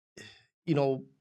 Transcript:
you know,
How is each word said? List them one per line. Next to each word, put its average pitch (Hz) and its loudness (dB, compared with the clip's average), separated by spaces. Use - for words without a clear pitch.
you 165 0
know, 135 0